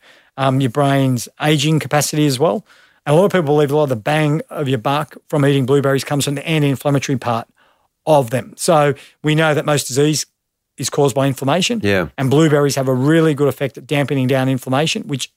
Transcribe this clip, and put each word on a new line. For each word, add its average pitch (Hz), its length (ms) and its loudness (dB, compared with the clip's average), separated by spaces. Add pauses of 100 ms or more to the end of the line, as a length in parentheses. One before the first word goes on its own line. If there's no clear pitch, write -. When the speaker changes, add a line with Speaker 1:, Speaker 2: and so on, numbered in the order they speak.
(380)
Speaker 1:
um, 135 240 0
your 127 80 0
brain's 135 580 0 (140)
aging 156 380 2
capacity 151 460 0
as 131 120 0
well. 185 260 0 (400)
And 147 100 0
a - 20 6
lot 190 100 4
of 190 60 0
people 151 220 2
believe 147 160 2
a 147 60 0
lot 151 80 2
of 143 40 -4
the 131 80 -2
bang 151 540 0
of 156 180 -6
your 131 100 0
buck 143 380 -4 (120)
from 143 180 0
eating 139 180 2
blueberries 135 380 2
comes 143 220 -2
from 147 100 -4
the 139 120 -8
anti-inflammatory 143 720 0
part 117 280 -4 (580)
of 143 260 4
them. 120 260 -6
So 147 380 2 (280)
we 151 140 0
know 156 180 2
that 143 100 -2
most 147 220 -2
disease 143 400 0 (500)
is 135 140 -8
caused 143 240 0
by 135 140 0
inflammation. 165 560 -2
Speaker 2:
Yeah. 101 240 0 (100)
Speaker 1:
And 139 120 0
blueberries 147 440 4
have 131 140 -2
a 131 60 2
really 156 380 2
good 143 140 0
effect 135 320 -4
at 135 80 -20
dampening 143 400 -2
down 131 220 0
inflammation, 143 580 -2
which - 300 -8